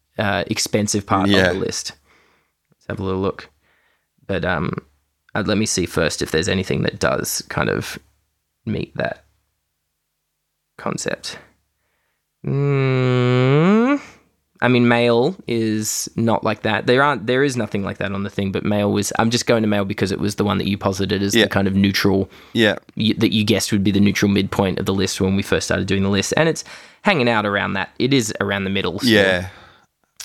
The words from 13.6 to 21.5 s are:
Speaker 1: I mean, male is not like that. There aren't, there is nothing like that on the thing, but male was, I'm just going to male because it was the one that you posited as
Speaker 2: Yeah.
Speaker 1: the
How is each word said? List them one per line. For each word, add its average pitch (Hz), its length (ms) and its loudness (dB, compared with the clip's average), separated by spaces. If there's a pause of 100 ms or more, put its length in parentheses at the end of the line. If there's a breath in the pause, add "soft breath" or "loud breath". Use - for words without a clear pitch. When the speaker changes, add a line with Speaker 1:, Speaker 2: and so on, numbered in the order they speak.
Speaker 1:
I 120 80 2
mean, 120 200 4
male 120 480 2 (100)
is 110 680 -2
not 113 260 2
like 107 200 -2
that. 104 240 -2
There 127 160 4
aren't, 135 240 0
there 127 180 2
is 131 120 -2
nothing 104 280 -4
like 95 140 -6
that 98 140 -4
on 98 120 -6
the 101 60 -8
thing, 98 200 -2
but 95 140 -4
male 104 280 2
was, 101 260 0
I'm 113 120 2
just 120 160 0
going 117 160 2
to 107 60 0
male 101 160 0
because 98 260 -2
it - 80 -4
was 101 180 -2
the 107 80 0
one 101 140 0
that - 80 -2
you 98 100 -2
posited 98 460 -2
as 101 140 0
Speaker 2:
Yeah. 110 80 6
Speaker 1:
the 98 60 0